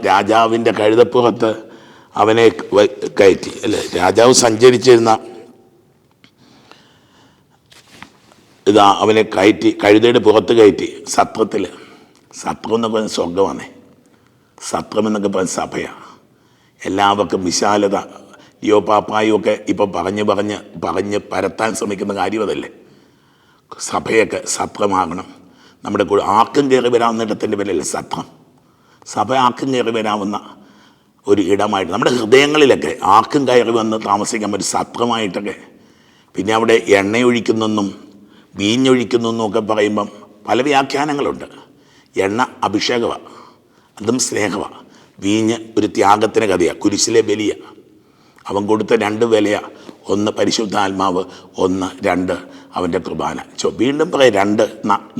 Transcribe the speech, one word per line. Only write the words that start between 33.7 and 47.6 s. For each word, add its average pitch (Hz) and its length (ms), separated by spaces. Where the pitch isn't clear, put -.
വന്ന് 110 180
താമസിക്കാൻ 104 440
പറ്റും 92 240
സത്രമായിട്ടൊക്കെ. 104 800
പിന്നെ 98 240
അവിടെ 113 180
എണ്ണയൊഴിക്കുന്നെന്നും 110 880
വീഞ്ഞൊഴിക്കുന്നെന്നും 117 840
ഒക്കെ 107 140
പറയുമ്പം 104 380
പല 110 120
വ്യാഖ്യാനങ്ങളുണ്ട്. 139 800
എണ്ണ 98 260
അഭിഷേകമാണ്, 107 600
അതും 113 180
സ്നേഹമാണ്. - 520
വീഞ്ഞ് 110 320
ഒരു 107 100
ത്യാഗത്തിൻ്റെ 107 560
കഥയാണ്, 85 320
കുരിശിലെ 107 440
ബലിയാണ്. 104 400